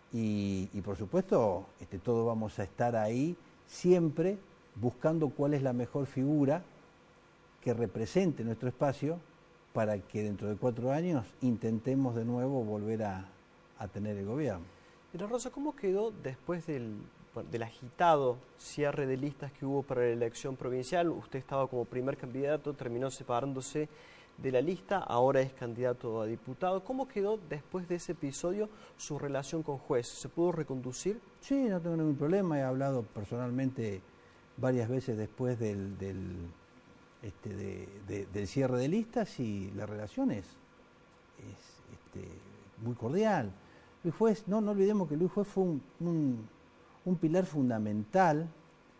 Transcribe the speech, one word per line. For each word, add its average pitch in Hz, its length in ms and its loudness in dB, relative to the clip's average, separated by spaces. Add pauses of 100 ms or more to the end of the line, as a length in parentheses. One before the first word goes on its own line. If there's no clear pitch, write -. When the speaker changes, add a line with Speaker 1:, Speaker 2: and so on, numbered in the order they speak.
(120)
Speaker 1:
Y, 101 600 0
y 104 80 -6
por 95 160 -4
supuesto, 110 680 2 (120)
este, - 220 -10
todos 117 260 2
vamos 110 320 -2
a 104 60 -2
estar 120 320 0
ahí 123 400 0 (320)
siempre 175 680 4 (380)
buscando 147 540 2
cuál 143 260 2
es 135 80 2
la 131 100 2
mejor 123 340 -2
figura 143 580 2 (960)
que 120 140 0
represente 120 680 0
nuestro 117 260 -2
espacio 143 520 0 (520)
para 107 260 2
que 107 260 -4
dentro 104 240 -4
de 104 80 -2
cuatro 120 340 0
años 156 360 0 (160)
intentemos 120 720 2
de 113 80 0
nuevo 123 400 0
volver 107 400 -2
a, 95 240 -6 (500)
a 107 80 -8
tener 104 300 -6
el 98 100 -4
gobierno. 107 480 -4 (380)
Speaker 2:
Pero 190 160 -8
Rosa, 240 220 -6
¿cómo 285 240 -6
quedó 202 360 0
después 160 560 -6
del, 120 280 -4 (380)
bueno, - 180 -8
del 113 120 -2
agitado 131 720 2 (220)
cierre 143 480 -2
de 131 100 2
listas 139 340 -6
que - 140 -12
hubo 139 180 0
para 127 200 0
la 120 60 6
elección 120 480 -2
provincial? 127 520 0
Usted 135 300 -4
estaba 135 300 0
como 120 180 -2
primer 127 320 -2
candidato, 139 560 -2
terminó 123 360 -4
separándose 131 800 -2 (480)
de 131 160 -2
la 127 80 6
lista, 180 380 0
ahora 131 420 4
es 135 140 0
candidato 120 680 -2
a 110 60 0
diputado. 180 580 -2
¿Cómo 262 240 -4
quedó 208 300 0 (100)
después 165 400 -8
de 180 60 0
ese 175 180 -4
episodio 175 560 -2 (300)
su 143 200 -6
relación 139 440 -2
con 143 160 -4
Juez? 120 280 2
¿Se - 220 -10
pudo 175 240 2
reconducir? 139 640 -2 (220)
Speaker 1:
Sí, 277 240 2
no 190 160 2
tengo 165 160 0
ningún 156 200 4
problema. 160 420 4
He 135 40 4
hablado 131 400 2
personalmente 120 1000 -2 (560)
varias 123 320 2
veces 127 260 0
después 117 420 -2
del, 101 380 -2
del, 92 540 -6 (720)
este, 104 320 -10
de, 98 340 -8 (180)
de, 101 200 -4
del 98 220 -4
cierre 127 280 2
de 127 120 0
listas 214 520 -2
y 101 340 -4
la 101 120 -6
relación 107 440 -2
es, 104 140 -4 (960)
es, - 560 -20
este, 95 340 -14 (540)
muy 120 120 -2
cordial. 147 560 2 (540)
Luis 165 100 0
Juez, 220 320 4
no, 208 140 2
no 208 100 2
olvidemos 196 380 4
que 147 80 0
Luis 175 160 2
Juez 202 160 0
fue 190 160 2
un, 156 180 0 (160)
un, 147 500 2 (580)
un 185 100 2
pilar 170 280 4
fundamental 139 1040 2 (520)